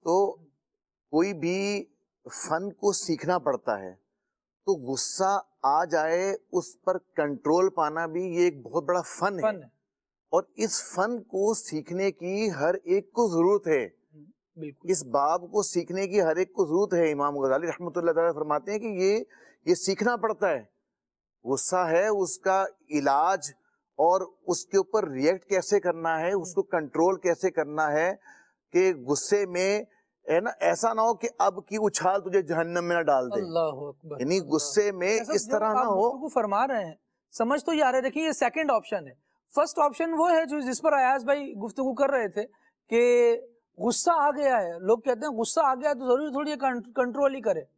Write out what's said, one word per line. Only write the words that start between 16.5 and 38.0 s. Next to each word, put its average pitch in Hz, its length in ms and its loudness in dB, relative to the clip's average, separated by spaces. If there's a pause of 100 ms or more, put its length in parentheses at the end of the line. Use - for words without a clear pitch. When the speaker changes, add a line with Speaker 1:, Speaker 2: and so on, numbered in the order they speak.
Speaker 1:
को 185 100 2
जरूरत 180 280 0
है। 165 180 4
इमाम 143 280 0
गजाली 135 280 2
रहमतुल्लाह 170 460 -2
तआला 165 180 2
फरमाते 151 400 -2
हैं 214 100 -4
कि 233 60 -8
ये, 202 380 0 (420)
ये 175 80 4
सीखना 208 420 0
पड़ता 214 300 -2
है। 131 220 -2 (760)
गुस्सा 135 400 0
है, 170 240 4
उसका 190 580 0 (240)
इलाज 147 600 2 (460)
और 185 380 2 (100)
उसके 180 300 -2
ऊपर 190 340 0
रिएक्ट 151 380 0
कैसे 196 300 2
करना 165 380 -2
है, 175 160 -2
उसको 185 280 -4
कंट्रोल 170 560 0
कैसे 175 320 0
करना 156 380 -2
है 156 320 0 (540)
कि 185 200 4
गुस्से 147 520 0
में, 190 420 -2 (420)
है 165 120 4
ना, 214 80 -4 (120)
ऐसा 170 320 0
ना 220 80 0
हो 226 120 2
कि 233 140 -6
अब 185 420 -2
की 208 80 -6
उछाल 196 420 0
तुझे 185 220 0
जहन्नम 170 420 -2
में 175 120 0
ना 170 60 2
डाल 139 260 2
दे। - 140 -4
Speaker 2:
अल्लाहु 160 460 -4
अकबर। 143 340 -12
Speaker 1:
यानी 165 180 0
गुस्से 160 520 0
में 180 160 -4
Speaker 2:
ऐसा 220 260 -2
Speaker 1:
इस 214 120 -2
Speaker 2:
जब 226 60 -6
Speaker 1:
तरह 214 220 0
ना 208 60 2
Speaker 2:
आप 254 80 0
Speaker 1:
हो। 208 220 2
Speaker 2:
गुफ्तगू 262 200 -8
फरमा 214 360 0
रहे 247 180 -2
हैं, 160 160 -12 (320)
समझ 254 320 -2
तो 339 100 -2
ये 302 80 2
आ 269 80 4
रहा 247 60 0
है। 262 60 2